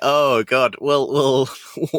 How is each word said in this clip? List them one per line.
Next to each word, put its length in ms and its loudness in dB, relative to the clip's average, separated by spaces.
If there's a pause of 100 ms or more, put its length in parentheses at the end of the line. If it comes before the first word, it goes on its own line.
Oh 400 2
God. 380 0
Well, 320 0
well, 360 2 (500)